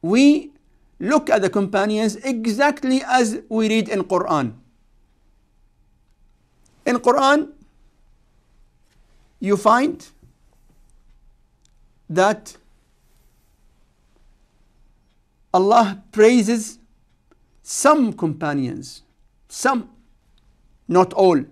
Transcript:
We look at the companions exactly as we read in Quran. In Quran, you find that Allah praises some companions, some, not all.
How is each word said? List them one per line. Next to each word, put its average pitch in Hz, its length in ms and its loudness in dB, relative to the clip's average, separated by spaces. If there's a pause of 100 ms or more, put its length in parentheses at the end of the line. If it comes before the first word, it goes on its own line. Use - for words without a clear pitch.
We 269 500 2 (480)
look 269 300 0
at 214 120 2
the 190 80 0
companions 208 680 -2
exactly 262 880 -2
as 240 420 -2
we 220 220 -2
read 220 180 0
in 196 160 -4
Quran. 156 520 -2 (2250)
In 247 120 0
Quran, 269 560 0 (1900)
you - 160 0
find 247 500 0 (2000)
that 190 480 -2 (3000)
Allah 196 600 2
praises 220 680 2 (840)
some 277 500 0
companions, 147 880 -8 (480)
some, 247 400 -4 (1000)
not 180 260 2
all. 180 380 4